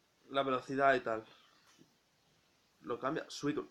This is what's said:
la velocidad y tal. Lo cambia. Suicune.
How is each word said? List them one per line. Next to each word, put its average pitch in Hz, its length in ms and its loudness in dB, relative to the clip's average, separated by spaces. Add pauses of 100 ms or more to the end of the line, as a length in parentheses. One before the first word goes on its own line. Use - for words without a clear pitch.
(300)
la 139 120 0
velocidad 135 520 4
y 127 60 2
tal. 113 240 -2 (1600)
Lo - 180 -6
cambia. 147 300 -2
Suicune. 147 420 -4